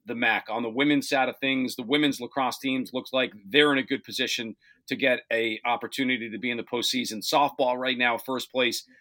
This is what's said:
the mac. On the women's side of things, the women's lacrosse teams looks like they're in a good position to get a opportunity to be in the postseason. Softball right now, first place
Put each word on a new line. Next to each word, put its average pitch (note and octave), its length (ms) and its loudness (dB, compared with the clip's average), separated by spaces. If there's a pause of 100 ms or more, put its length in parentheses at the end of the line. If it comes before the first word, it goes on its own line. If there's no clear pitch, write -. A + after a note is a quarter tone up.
the A#2+ 80 -8
mac. A2+ 360 0
On A2+ 120 -2
the A#2 80 -4
women's C#3 380 2
side C3 220 2
of - 80 -8
things, C3 400 -2
the B2+ 60 -8
women's C#3 360 2
lacrosse B2 400 -4
teams C3 340 -4
looks B2+ 200 -8
like B2+ 180 0 (160)
they're D3 240 6
in C3+ 60 4
a C3 60 0
good C3+ 200 -4
position A2+ 540 -4 (300)
to B2+ 100 -2
get B2+ 240 2 (100)
a A2+ 320 0
opportunity A#2+ 680 -2
to G#2+ 80 -8
be A#2+ 140 -4
in A#2 60 -4
the A2+ 60 -6
postseason. A2+ 600 -4
Softball C#3 540 2
right B2+ 200 -2
now, B2 200 2
first B2+ 340 -6
place B2 320 0 (180)